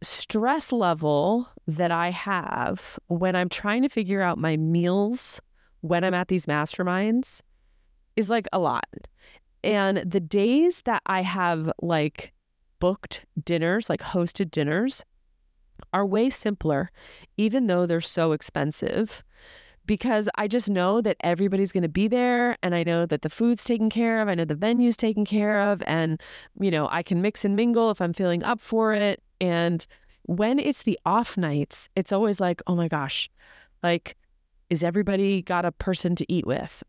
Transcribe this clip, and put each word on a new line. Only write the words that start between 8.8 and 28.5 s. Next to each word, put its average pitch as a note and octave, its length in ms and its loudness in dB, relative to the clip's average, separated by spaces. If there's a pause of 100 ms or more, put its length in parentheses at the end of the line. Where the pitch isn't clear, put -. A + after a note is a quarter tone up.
And G3 360 2
the F#3 200 -2
days A#3 640 2
that A3+ 220 0
I F#3+ 160 0
have, F3 500 0 (100)
like, D#3 520 -2 (460)
booked - 460 -2 (160)
dinners, E3+ 480 0
like, D#3 120 -2
hosted F3 500 -2
dinners, E3+ 540 -2 (880)
are G3 120 2
way G#3+ 240 2
simpler, F3 640 -2 (460)
even A3 300 2
though F3+ 180 4
they're E3+ 160 0
so E3 320 0
expensive, - 920 -4 (640)
because G#3+ 500 0
I G#3+ 140 -2
just A3 200 0
know G3 300 2
that G#3 220 0
everybody's F#3 500 2
gonna F3 160 0
be F#3+ 220 2
there, B3 520 2
and F3 140 0
I E3+ 80 0
know E3+ 220 2
that D#3 160 -2
the D#3 80 -4
food's A#3 340 0
taken A3 260 0
care A3+ 320 2
of, G#3+ 60 0
I F#3+ 80 0
know E3+ 100 0
the D3+ 100 -2
venue's A#3 420 2
taken G#3 260 0
care G#3 380 2
of, G3+ 260 0
and, D#3+ 340 0 (380)
you F#3+ 120 2
know, D3+ 200 0
I E3+ 120 -2
can F3 180 0
mix G#3+ 240 -2
and G3+ 100 2
mingle A3+ 340 4
if G#3 120 -2
I'm F3 120 0
feeling F3 300 0
up - 160 -2